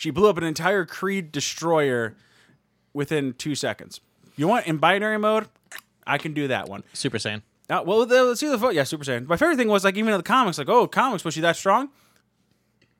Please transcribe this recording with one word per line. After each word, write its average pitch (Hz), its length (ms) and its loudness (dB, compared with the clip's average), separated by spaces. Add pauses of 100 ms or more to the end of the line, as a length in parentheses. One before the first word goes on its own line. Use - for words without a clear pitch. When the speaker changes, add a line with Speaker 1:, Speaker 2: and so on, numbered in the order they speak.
Speaker 1:
She 165 80 -6
blew 180 200 4
up 180 80 0
an 170 80 -4
entire 170 400 -2
Kree 190 440 -6
destroyer 143 840 -2 (800)
within 139 400 -4
two 151 200 -6
seconds. 110 460 -6 (380)
You 143 100 0
want 226 180 2
in 160 120 -2
binary 202 400 2
mode? 214 300 0 (600)
I 139 100 0
can 156 160 -8
do 143 140 -2
that 113 220 -2
one. 98 140 -12 (100)
Speaker 2:
Super 127 240 -4
Saiyan. 107 240 -6 (280)
Speaker 1:
Uh, 151 160 -2
well, 220 200 2
the, 247 180 4
let's 247 160 0
see 302 80 -2
the 277 100 0
fo-, 233 120 0
yeah, 156 140 2
Super 147 200 -6
Saiyan. 127 240 -4
My 170 100 2
favorite 311 200 2
thing 240 100 2
was, 208 160 2
like, 190 140 2
even 220 160 2
in 196 40 2
the 170 60 -2
comics, 214 340 2
like, 143 120 -4
"Oh, 214 180 4
comics, 226 360 0
was 160 100 -4
she 156 80 -4
that 165 160 2
strong?" 240 320 2 (1120)